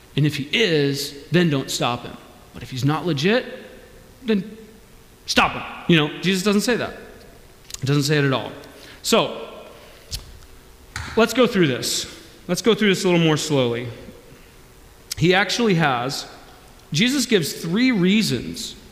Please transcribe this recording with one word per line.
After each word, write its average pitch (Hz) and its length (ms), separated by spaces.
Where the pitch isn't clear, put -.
And 147 120
if 147 80
he 131 160
is, 151 640
then 175 180
don't 135 220
stop 123 320
him. 107 120
But 87 80
if - 80
he's 131 160
not 156 220
legit, 175 380
then 214 200
stop 196 280
him." 117 100
You 170 100
know, 151 240
Jesus 180 220
doesn't 202 180
say 240 140
that. 120 180
It - 40
doesn't 143 180
say 147 160
it 143 60
at 135 80
all. 104 180
So, - 460
let's 226 180
go 254 140
through 185 200
this. 123 380
Let's 175 140
go 220 140
through 214 140
this 185 160
a - 20
little 175 180
more 156 120
slowly. 120 500
He 170 160
actually 202 420
has, 139 500
Jesus 247 340
gives 190 280
three 233 400
reasons 170 840